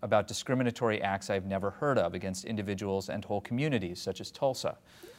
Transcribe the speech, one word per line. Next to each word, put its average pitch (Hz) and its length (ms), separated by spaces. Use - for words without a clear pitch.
about 104 260
discriminatory 120 720
acts 98 300
I've 98 160
never 98 240
heard 143 260
of 87 160
against 92 320
individuals 98 640
and 104 160
whole 104 160
communities, 120 580
such - 220
as - 100
Tulsa. - 460